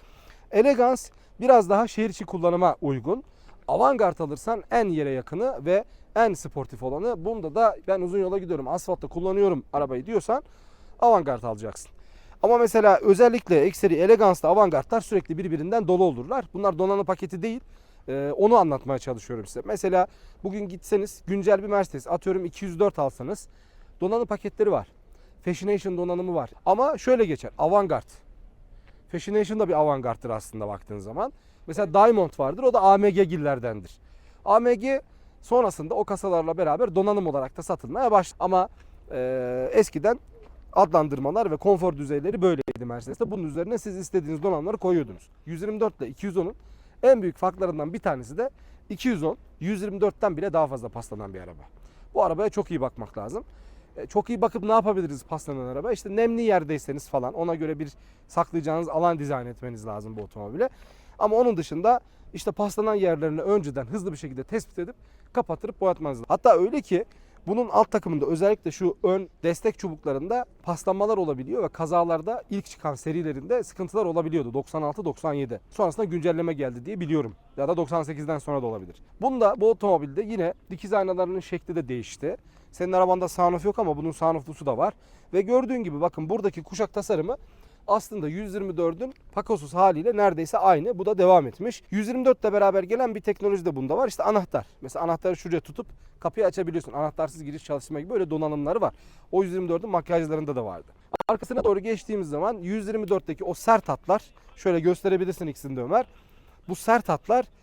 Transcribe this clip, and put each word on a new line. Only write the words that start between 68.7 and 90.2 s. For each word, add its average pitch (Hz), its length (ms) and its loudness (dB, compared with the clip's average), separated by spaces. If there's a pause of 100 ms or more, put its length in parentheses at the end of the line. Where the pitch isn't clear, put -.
şu 180 320 -2
ön 185 260 0 (140)
destek 170 360 -2
çubuklarında 165 640 -4 (180)
paslanmalar 196 540 0
olabiliyor 156 460 -2
ve 165 40 -2
kazalarda 170 840 0
ilk 196 160 -6
çıkan - 300 -8
serilerinde 160 680 -4
sıkıntılar 190 420 -4
olabiliyordu. 160 480 -2
Doksan 139 280 -4
altı, 151 240 -4
doksan 151 280 -4
yedi. 131 360 -6
Sonrasında 208 360 -2
güncelleme 170 480 -2
geldi 127 320 -6
diye 196 140 -10
biliyorum. 147 360 -2 (220)
Ya 139 100 -2
da 170 100 0
doksan 165 260 -2
sekizden 151 340 -6
sonra 143 240 -4
da 123 40 -6
olabilir. 104 300 -8 (260)
Bunda, 233 360 4
bu 214 120 4
otomobilde 165 520 0
yine 202 320 -2 (160)
dikiz 196 240 -8
aynalarının 185 460 0
şekli 175 360 -8
de 156 120 -4
değişti. 127 500 -8 (340)
Senin 180 200 -4
arabanda 185 360 2
sunroof 175 380 0
yok 202 140 -2
ama 151 180 0
bunun 156 140 -6
sunrooflusu 156 540 -4
da 127 120 -2
var. 190 160 0 (400)
Ve 185 80 2
gördüğün 233 420 0
gibi 151 180 -6
bakın 160 280 -4
buradaki 196 340 -2
kuşak 196 300 -6
tasarımı 196 440 -4 (500)
aslında 208 400 -2
yüz 185 260 -8
yirmi 190 240 -6
dördün 170 360 -2 (180)
pakosuz 165 420 -4
haliyle 185 440 4
neredeyse 185 400 2